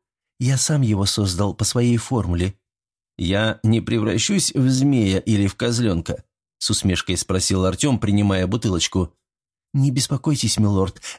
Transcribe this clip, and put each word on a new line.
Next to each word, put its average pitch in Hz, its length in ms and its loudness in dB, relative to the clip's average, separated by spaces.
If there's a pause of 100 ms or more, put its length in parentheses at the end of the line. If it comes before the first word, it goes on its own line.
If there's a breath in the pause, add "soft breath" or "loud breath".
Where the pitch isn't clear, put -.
(380)
«Я 127 200 0
сам 147 240 0
его 104 240 2
создал 98 480 0
по - 100 -4
своей 120 320 2
формуле». 92 600 -2 (600)
«Я 101 460 -2
не 110 160 4
превращусь 113 760 0
в 131 160 2
змея 127 500 2
или 101 280 2
в - 80 -6
козленка?» 113 720 -2 (320)
с - 120 -4
усмешкой 92 460 0
спросил 92 500 -2
Артем, 107 340 0
принимая 101 480 0
бутылочку. 95 680 -2 (580)
«Не 139 180 2
беспокойтесь, 135 680 -2
милорд, 101 440 0 (180 loud breath)